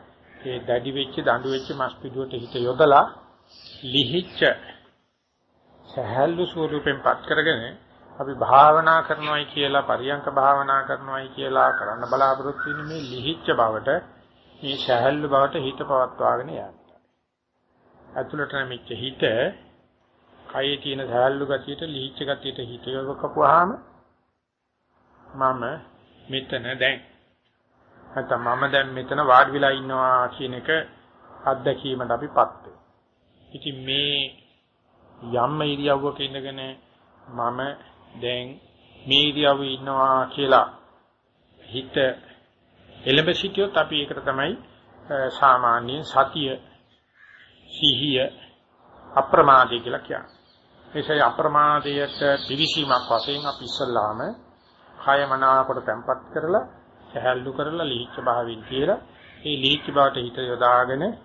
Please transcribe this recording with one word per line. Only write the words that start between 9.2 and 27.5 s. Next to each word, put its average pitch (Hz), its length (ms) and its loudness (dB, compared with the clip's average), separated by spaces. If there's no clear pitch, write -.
කියලා, 139 360 0
පරියංක 135 480 -4
භාවනා 139 520 2
කරනවායි 135 460 -8
කියලා 131 440 2
කරන්න 110 340 -4
බලාපොරොත්තු 135 600 0
වෙන 151 200 -8
මේ 156 160 -8
ලිහිච්ච 127 480 -8
බවට, 110 380 0
මේ 139 160 -8
සැහැල්ලු 131 520 0
බවට 139 360 2
හිත 135 140 -6
පවත්වාගෙන 127 720 -2
යන්න. 107 260 -12
ඇතුළට 139 380 -8
නැමිච්ච 131 380 -8
හිත, 127 320 -10
කයේ 139 300 -4
තියෙන 135 260 -8
සැහැල්ලු 131 440 0
ගතියට, 143 360 -6
ලිහිච්ච 135 440 -10
ගතියට - 340 -6
හිත 120 260 -14
යොදකපුවාම 143 840 2
මම 131 280 0
මෙතන 131 480 -6
දැන්, 127 240 0